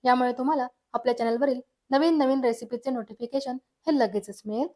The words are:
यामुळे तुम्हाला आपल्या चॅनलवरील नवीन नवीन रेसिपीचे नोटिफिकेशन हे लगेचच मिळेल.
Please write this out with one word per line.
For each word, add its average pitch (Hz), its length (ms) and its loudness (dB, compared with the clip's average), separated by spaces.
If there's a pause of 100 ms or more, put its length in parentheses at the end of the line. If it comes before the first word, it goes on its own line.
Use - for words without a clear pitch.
यामुळे 247 280 4
तुम्हाला 254 360 -2 (260)
आपल्या 240 240 0
चॅनलवरील 240 420 0 (300)
नवीन 311 280 2
नवीन 269 260 2
रेसिपीचे 233 460 -4
नोटिफिकेशन 247 680 -6 (300)
हे 302 120 4
लगेचच 202 460 0
मिळेल. 226 300 -2